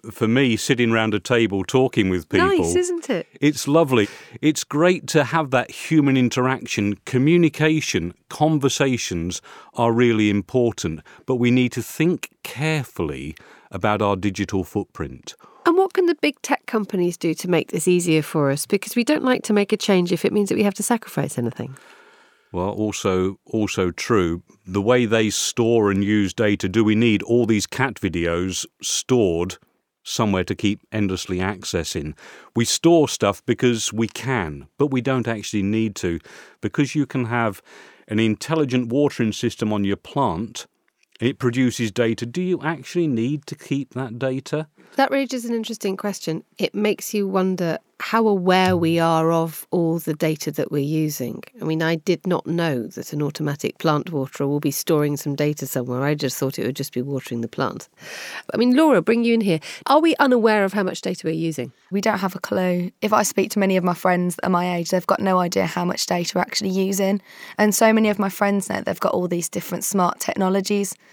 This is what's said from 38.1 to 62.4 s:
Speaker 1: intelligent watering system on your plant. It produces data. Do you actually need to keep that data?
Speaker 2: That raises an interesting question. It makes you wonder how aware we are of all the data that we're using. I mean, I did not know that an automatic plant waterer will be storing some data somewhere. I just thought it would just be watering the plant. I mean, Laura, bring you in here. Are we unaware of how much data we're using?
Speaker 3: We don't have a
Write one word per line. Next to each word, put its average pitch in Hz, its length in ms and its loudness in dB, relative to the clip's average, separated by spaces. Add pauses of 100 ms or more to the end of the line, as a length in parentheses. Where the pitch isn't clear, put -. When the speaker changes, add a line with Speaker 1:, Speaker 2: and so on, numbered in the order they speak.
Speaker 1:
intelligent 123 720 0
watering 127 440 0
system 110 420 -4
on 104 100 0
your 98 120 0
plant. 113 720 -4 (540)
It 123 180 0
produces 120 540 0
data. 117 320 0
Do 123 160 -6
you 180 220 -2
actually 160 440 -4
need 135 400 -2
to - 80 -10
keep - 380 -6
that 123 260 -8
data? 135 500 -4 (280)
Speaker 2:
That 269 160 2
raises 269 320 -2
an 233 100 -4
interesting 214 420 -4
question. 185 460 -6 (160)
It - 160 -2
makes 208 400 -2
you 202 140 -2
wonder 185 500 0 (220)
how 226 260 0
aware 185 520 4
we 165 200 2
are 165 320 2
of 165 400 -2
all 170 280 2
the 160 160 -4
data 156 360 -2
that 151 220 -4
we're 147 100 0
using. 147 600 -2 (160)
I - 40 -10
mean, 160 180 -2
I 165 140 0
did 160 300 -2
not 180 200 0
know 156 400 -2
that - 260 -12
an 147 80 -4
automatic 147 580 -4
plant 151 320 0
waterer 139 380 -4
will 147 100 0
be 143 120 -2
storing 147 480 0
some 143 180 -6
data 147 300 -2
somewhere. 127 360 -4
I 147 120 0
just 143 240 -4
thought 135 200 -4
it - 60 -4
would 131 120 -4
just - 180 -8
be 123 80 -4
watering 127 400 -6
the 107 60 -4
plant. - 420 -6 (640)
I - 20 -2
mean, 247 180 4
Laura, 277 280 6
bring 233 200 2
you 233 120 4
in 226 80 2
here. 170 180 0 (240)
Are 285 160 4
we 330 160 4
unaware 226 480 4
of 190 80 -2
how 208 100 0
much 185 200 -4
data 185 240 -4
we're 160 80 -2
using? 160 380 -4 (180)
Speaker 3:
We 196 100 -2
don't 208 180 2
have 190 160 -4
a 185 60 -12